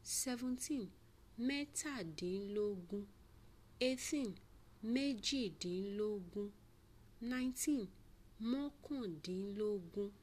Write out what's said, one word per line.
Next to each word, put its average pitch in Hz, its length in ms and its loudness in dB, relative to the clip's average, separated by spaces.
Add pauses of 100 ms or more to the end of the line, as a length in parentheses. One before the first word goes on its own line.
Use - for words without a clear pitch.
Seventeen, 254 840 0 (500)
mẹ́tàdínlógún. 202 1700 0 (720)
Eighteen, 254 560 2 (480)
méjìdínlógún. 208 1700 2 (720)
Nineteen, 254 680 2 (540)
mọ́kàndínlógún. 202 1700 0 (120)